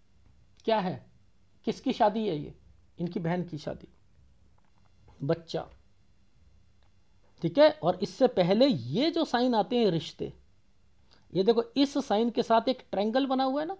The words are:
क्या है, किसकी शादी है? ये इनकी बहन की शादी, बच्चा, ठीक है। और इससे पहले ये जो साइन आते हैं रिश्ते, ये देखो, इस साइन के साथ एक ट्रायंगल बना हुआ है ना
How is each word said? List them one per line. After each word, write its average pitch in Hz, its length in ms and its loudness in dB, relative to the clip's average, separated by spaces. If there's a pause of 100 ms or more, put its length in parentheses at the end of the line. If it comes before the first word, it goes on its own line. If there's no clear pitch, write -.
(680)
क्या 220 120 4
है, 180 160 -2 (720)
किसकी 233 260 -4
शादी 214 280 2
है? 196 160 -2
ये 143 180 -10 (440)
इनकी 175 220 -6
बहन 170 220 -2
की 165 160 -10
शादी, - 280 -12 (1400)
बच्चा, 165 420 -6 (1800)
ठीक 175 160 -2
है। 190 140 10
और 180 300 -2
इससे - 260 2
पहले 208 380 4
ये 180 440 0
जो 330 140 0
साइन 247 300 0
आते 247 240 0
हैं 220 120 4
रिश्ते, - 420 -6 (1000)
ये 175 100 2
देखो, 226 200 4 (140)
इस 277 220 2
साइन 233 320 0
के 196 120 -2
साथ 226 260 2
एक 254 220 -2
ट्रायंगल 220 360 0
बना 262 180 0
हुआ 269 160 -2
है 311 60 -4
ना 381 120 -8